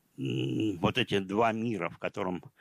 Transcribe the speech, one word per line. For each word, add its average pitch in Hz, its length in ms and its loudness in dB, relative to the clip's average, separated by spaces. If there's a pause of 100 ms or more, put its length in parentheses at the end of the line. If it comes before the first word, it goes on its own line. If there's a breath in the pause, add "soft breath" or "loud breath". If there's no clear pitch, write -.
(180)
м, 69 640 0
вот 104 180 2
эти 104 220 2
два 104 320 2
мира, 110 380 -2
в - 80 -16
котором, 92 440 -4 (180 loud breath)